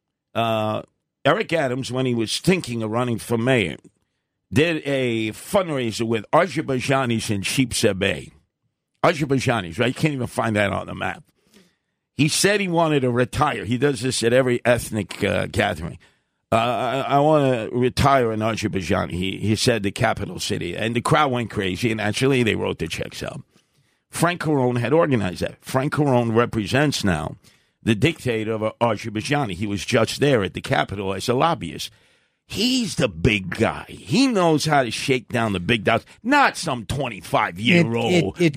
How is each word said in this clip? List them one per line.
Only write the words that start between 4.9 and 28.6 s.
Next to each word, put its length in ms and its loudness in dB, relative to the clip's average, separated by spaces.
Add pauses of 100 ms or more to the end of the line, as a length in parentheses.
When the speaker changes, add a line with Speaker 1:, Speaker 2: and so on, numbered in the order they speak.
Speaker 1:
fundraiser 720 -2
with 260 -2
Azerbaijanis 1000 0
in 120 -2
Sheepshead 560 0
Bay. 320 -2 (720)
Azerbaijanis, 720 0
right? 100 2
You 60 -2
can't 200 0
even 120 -4
find 300 -2
that 160 2
on 140 -4
the 80 -10
map. 300 -6 (920)
He 120 4
said 320 2
he 80 -2
wanted 320 2
to 100 2
retire. 540 0
He 120 -2
does 240 0
this 220 -2
at 100 4
every 320 2
ethnic, 600 0
uh, 220 0
gathering. 520 -2 (540)
Uh, 40 4
"I, 440 0 (160)
I 20 6
wanna 540 4
retire 600 4
in 80 -2
Azerbaijan," 680 0
he, 300 -4
he 180 2
said, 260 2
"the 80 0
capital 480 -2
city." 380 -4
And 180 -4
the 60 0
crowd 320 2
went 180 -4
crazy, 400 -2
and 100 -2
actually 440 2
they 100 2
wrote 240 -4
the 80 -4
checks 380 -8
out. 180 -10 (680)
Frank 320 0
Carone 360 2
had 140 0
organized 500 2
that. 180 -6
Frank 340 -2
Carone 420 2
represents 640 0
now 320 -2 (480)
the 140 2
dictator 560 0
of 280 -2